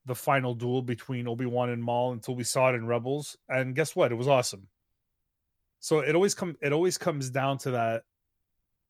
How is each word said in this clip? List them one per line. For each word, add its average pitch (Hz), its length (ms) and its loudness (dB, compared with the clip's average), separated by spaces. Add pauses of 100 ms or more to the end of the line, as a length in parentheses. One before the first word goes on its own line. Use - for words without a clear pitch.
the 127 100 -4
final 131 400 2
duel 123 260 0
between 123 460 -6
Obi-Wan 123 420 -2
and 117 140 -4
Maul 120 300 0
until 123 220 -6
we 123 80 -4
saw 131 260 4
it 127 60 2
in 113 120 -4
Rebels. 123 500 -2 (100)
And 131 280 -2
guess 151 200 0
what? 147 160 4
It 117 40 0
was 123 140 -2
awesome. 120 400 2 (1120)
So 156 180 2
it 147 160 2
always 196 180 4
come, 175 280 -4
it 143 120 0
always 175 240 2
comes 143 320 -2
down 135 300 0
to 139 120 -4
that 113 320 -2 (840)